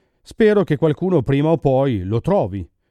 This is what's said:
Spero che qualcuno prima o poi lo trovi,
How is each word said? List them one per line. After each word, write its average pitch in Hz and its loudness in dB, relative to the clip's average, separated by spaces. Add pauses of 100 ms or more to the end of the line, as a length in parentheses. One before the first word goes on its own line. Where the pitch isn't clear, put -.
(240)
Spero 208 2
che 147 -2
qualcuno 165 0
prima 139 0
o 165 2
poi 131 0
lo 104 -4
trovi, 101 -2 (240)